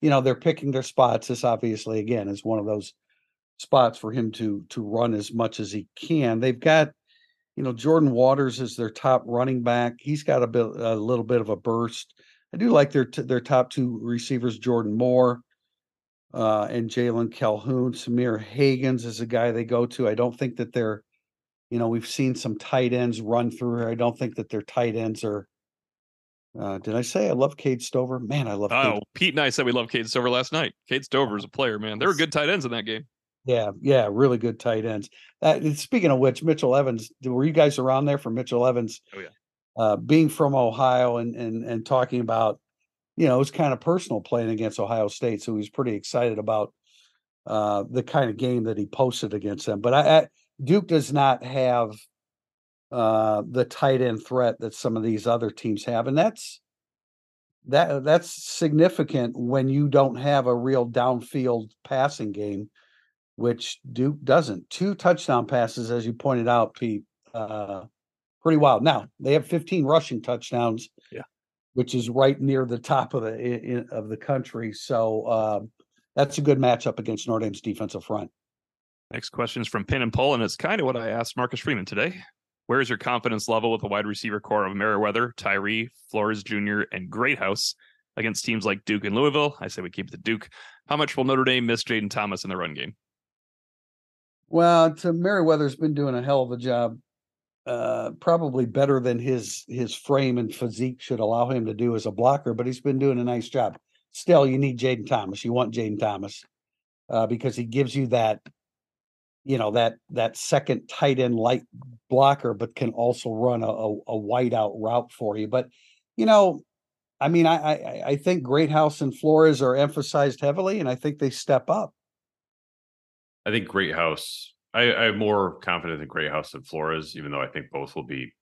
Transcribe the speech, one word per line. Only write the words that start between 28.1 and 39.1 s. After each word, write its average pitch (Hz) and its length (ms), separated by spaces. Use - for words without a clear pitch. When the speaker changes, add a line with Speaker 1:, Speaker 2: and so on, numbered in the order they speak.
Speaker 1:
Man, 127 260
I 104 60
love 101 180
Cade. 131 160
Speaker 2:
Oh, 107 140
Pete 175 200
and 151 60
I 135 100
said 135 160
we 120 60
love 120 160
Cade 113 200
Stover 123 220
last 127 220
night. 156 200
Cade 131 160
Stover 131 320
is 101 60
a 104 60
player, 117 320
man. 107 180
There 147 80
were 190 80
good 156 160
tight 147 180
ends 175 160
in 120 80
that 113 120
game. 113 220
Speaker 1:
Yeah, 117 260
yeah, 127 300
really 123 280
good 110 220
tight 113 240
ends. 107 260
Uh, 156 180
and 147 160
speaking 185 340
of 131 80
which, 131 260
Mitchell 147 320
Evans, 123 340
were 127 200
you 160 80
guys 147 260
around 131 260
there 143 140
for 123 120
Mitchell 123 360
Evans? 120 340